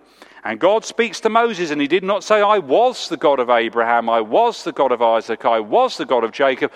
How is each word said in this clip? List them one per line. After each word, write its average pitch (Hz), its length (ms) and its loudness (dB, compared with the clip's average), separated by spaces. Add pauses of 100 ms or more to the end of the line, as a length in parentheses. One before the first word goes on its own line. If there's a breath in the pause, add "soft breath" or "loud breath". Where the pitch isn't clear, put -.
(440 loud breath)
And 107 160 -8
God 208 240 2
speaks 233 360 -4
to 220 100 -2
Moses, 214 400 0
and 147 100 -2
he 143 60 0
did 180 180 0
not 190 200 -2
say, 214 180 2
"I 208 160 2
was 190 500 0
the 160 80 -6
God 139 220 2
of 120 100 -2
Abraham, 117 600 0
I 113 100 2
was 165 440 0
the 165 80 -6
God 135 200 0
of 113 80 0
Isaac, 113 460 0
I 117 140 2
was 214 360 0
the 160 80 -8
God 123 180 0
of 110 100 -4
Jacob, 135 440 0